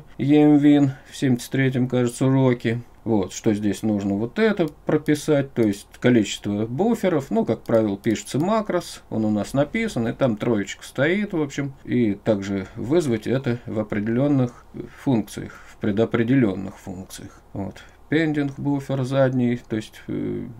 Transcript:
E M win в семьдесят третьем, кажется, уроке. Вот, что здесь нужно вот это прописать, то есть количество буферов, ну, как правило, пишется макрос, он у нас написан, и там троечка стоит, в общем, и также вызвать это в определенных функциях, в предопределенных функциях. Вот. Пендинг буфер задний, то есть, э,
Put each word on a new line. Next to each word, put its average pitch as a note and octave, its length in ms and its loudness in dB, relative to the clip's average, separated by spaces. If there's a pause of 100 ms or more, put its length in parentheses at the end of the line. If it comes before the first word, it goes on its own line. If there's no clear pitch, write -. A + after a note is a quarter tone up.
(180)
E C#3 180 4
M D3+ 220 8
win C#3+ 340 6 (180)
в - 80 -16
семьдесят B2+ 340 0
третьем, C3 360 2
кажется, B2 400 0
уроке. B2 540 2 (240)
Вот, G#2 280 0
что - 200 0
здесь G#2 300 -2
нужно G2+ 320 0
вот A#2 240 -4
это G#3 260 2 (220)
прописать, D3 640 0
то - 80 0
есть G#2 240 0 (140)
количество G#2+ 640 2
буферов, E3 640 0
ну, A3 160 0
как A2 160 -2
правило, A2 360 0
пишется A2+ 420 -2
макрос, F#3+ 720 -2
он A2 140 -2
у A2 40 0
нас G#2 240 -2
написан, D3 540 -2
и B2 40 -4
там B2+ 260 0
троечка G#2+ 460 -2
стоит, F#3+ 500 -2
в E3+ 60 -2
общем, C#3+ 340 -4 (100)
и A2 320 0
также G2 500 -2 (100)
вызвать A#2+ 520 -2
это A#2+ 400 -2
в G#2 120 -6
определенных A#2+ 880 0 (380)
функциях, A2+ 480 -2 (160)
в - 100 -20
предопределенных A2 1040 0
функциях. - 640 -16 (100)
Вот. G2 220 -10 (340)
Пендинг D3 480 -2
буфер C3+ 460 -4
задний, B2+ 560 0 (100)
то A2+ 60 -4
есть, - 320 -8
э, G2+ 400 -6 (120)